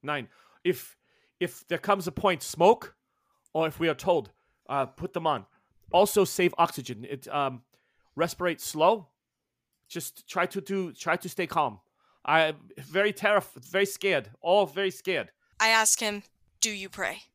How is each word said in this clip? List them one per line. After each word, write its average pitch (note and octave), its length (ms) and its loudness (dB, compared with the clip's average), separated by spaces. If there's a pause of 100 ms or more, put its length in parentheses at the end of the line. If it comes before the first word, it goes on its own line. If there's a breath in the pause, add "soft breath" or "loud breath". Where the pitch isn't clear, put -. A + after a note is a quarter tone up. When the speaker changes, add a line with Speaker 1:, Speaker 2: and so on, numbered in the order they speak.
Speaker 1:
nine. C#3 240 -4 (360 soft breath)
If, - 340 -2 (420)
if - 280 -8
there E3+ 100 -4
comes G3 300 0
a E3+ 40 -4
point, F3+ 320 0
smoke, - 520 4 (580)
or D#3+ 140 0
if - 120 -8
we E3+ 100 2
are D3 60 0
told, D#3 360 0 (380)
uh, C#3 160 0
put - 280 -12
them E3 140 -6
on. B2 180 0 (460)
Also G3 340 4
save F3 320 2
oxygen. B2+ 480 -2
It, C3 240 -12
um, C3+ 320 -4 (540)
respirate E3+ 440 -2
slow. F3 480 2 (800)
Just - 400 -14
try F3+ 200 -2
to G3 120 -6
do, F#3+ 320 -4
try E3+ 240 -2
to F3+ 140 -8
stay E3+ 180 -6
calm. B2+ 320 -2 (460)
I'm D#3 320 2 (200)
very F3+ 360 -2
terrif-, G#3 400 0 (100)
very G3 220 0
scared. D#3+ 460 -2 (100)
All F#3+ 240 4
very F3+ 260 -4
scared. E3+ 400 -6 (300)
Speaker 2:
I A3 80 4
ask A3+ 320 4
him, G#3 220 -4 (360)
"Do A3+ 120 -2
you G3 180 -10
pray?" G3+ 340 -6 (120)